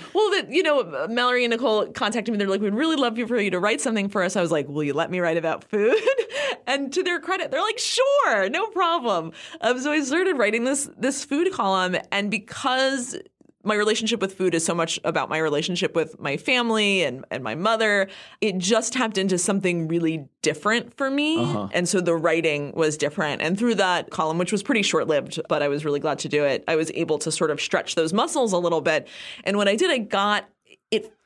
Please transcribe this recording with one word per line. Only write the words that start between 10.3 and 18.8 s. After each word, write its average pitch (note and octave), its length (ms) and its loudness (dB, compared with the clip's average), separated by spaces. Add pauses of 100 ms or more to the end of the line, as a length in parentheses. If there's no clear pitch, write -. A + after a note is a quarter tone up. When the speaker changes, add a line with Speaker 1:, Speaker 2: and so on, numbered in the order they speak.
Speaker 1:
writing A3+ 260 2
this, C4+ 320 0
this C4+ 280 -2
food F4 280 0
column, F#3+ 420 2 (160)
and G3+ 200 -2
because B3+ 840 -2 (500)
my G#3+ 100 0
relationship G#3+ 460 0
with F#3+ 140 -2
food F3+ 200 2
is E3 100 0
so E3+ 100 0
much E3 300 -2
about D#3 240 0
my D#3 100 -2
relationship E3 560 0
with D#3+ 260 -2
my C#3+ 160 -2
family G#3+ 640 2
and, B2+ 280 -4
and B2+ 120 -4
my A2+ 120 -4
mother. G#3 540 2 (320)
It G3 180 0
just A3 340 2